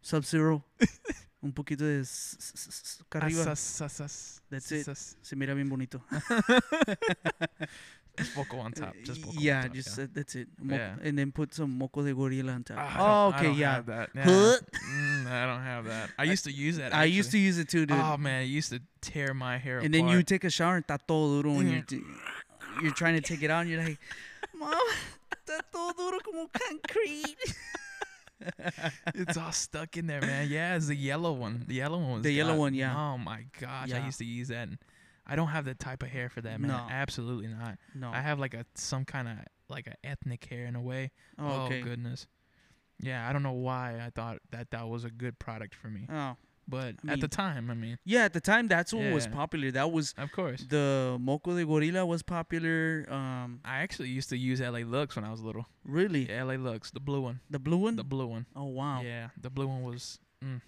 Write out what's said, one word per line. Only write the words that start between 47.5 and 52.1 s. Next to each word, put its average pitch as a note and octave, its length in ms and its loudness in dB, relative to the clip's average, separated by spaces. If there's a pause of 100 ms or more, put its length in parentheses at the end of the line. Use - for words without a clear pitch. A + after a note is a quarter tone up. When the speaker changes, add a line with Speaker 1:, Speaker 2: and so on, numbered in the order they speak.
Speaker 2:
I A#2+ 40 -2
mean. A#2 300 -6
Speaker 1:
yeah, A3+ 200 6
at G3 80 2
the E3+ 80 0
time, A3+ 260 4
that's F3 260 4
what G#3 200 2
was C#3 140 2
Speaker 2:
Yeah. A2 60 -6
Speaker 1:
popular. C#3+ 380 0
That C#3 220 2
was D#3 260 0
Speaker 2:
Of C#3+ 140 -6
course. C3 300 -2
Speaker 1:
the C3+ 580 4
Moco D3 360 0
de F3 80 2
Gorilla D#3 400 4
was E3+ 200 0